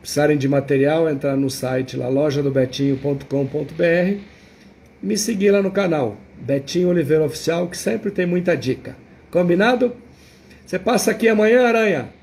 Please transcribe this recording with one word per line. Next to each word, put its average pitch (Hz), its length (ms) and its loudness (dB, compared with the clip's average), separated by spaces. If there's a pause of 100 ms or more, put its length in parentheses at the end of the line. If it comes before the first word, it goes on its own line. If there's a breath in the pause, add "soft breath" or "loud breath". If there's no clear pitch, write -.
Precisarem 147 380 0
de 135 100 -2
material, 139 600 2
entrar 139 280 -2
no 139 140 0
site 131 460 -4
lá, 127 120 -4
loja 139 340 0
do 139 80 0
betinho 135 460 0
ponto 139 300 -4
com 139 200 -2
ponto 147 280 -6
B 170 100 0
R. 180 360 0 (840 loud breath)
E - 40 -6
me 208 100 -2
seguir 202 340 0
lá 202 120 4
no 190 80 0
canal, 160 460 0 (220)
Betinho 139 500 -2
Oliveira 156 360 2
Oficial, 165 440 -4
que - 80 -12
sempre 220 340 -4
tem 185 140 -2
muita 175 320 0
dica. 123 400 -6 (340 loud breath)
Combinado? 214 640 2 (680 loud breath)
Você 180 140 -6
passa 226 320 0
aqui 220 180 2
amanhã, 226 380 4
Aranha? 214 420 2 (140)